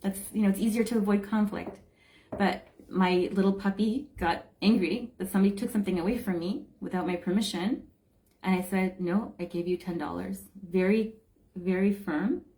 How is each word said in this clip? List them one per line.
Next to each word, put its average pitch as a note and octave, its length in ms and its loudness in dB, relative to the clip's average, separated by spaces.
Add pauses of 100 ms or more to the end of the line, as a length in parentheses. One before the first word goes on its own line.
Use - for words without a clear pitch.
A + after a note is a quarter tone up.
That's, G3 180 -2 (120)
you A3 100 0
know, G#3 60 6
it's F#3+ 120 2
easier A3+ 240 2
to A#3 140 0
avoid G3+ 300 2
conflict. G3 500 -2 (580)
But - 320 0 (200)
my F3+ 440 2
little G3 200 4
puppy G#3 560 0 (100)
got - 280 -2 (160)
angry G3+ 560 2
that F#3+ 120 -6
somebody G3 240 4
took - 160 -4
something F#3+ 280 0
away F#3+ 200 0
from F#3 200 -4
me F3+ 280 -4 (140)
without F3+ 260 -4
my F3 100 -2
permission. F#3+ 680 -2 (580)
And F#3 120 2
I F#3 140 0
said, F#3 320 0
No, F#3 400 -2
I F3 40 -4
gave E3+ 220 -4
you F3+ 100 0
ten E3+ 220 -6
dollars. F3 400 -6 (300)
Very, F#3+ 460 2 (420)
very F#3 360 2
firm. G3+ 500 -2 (160)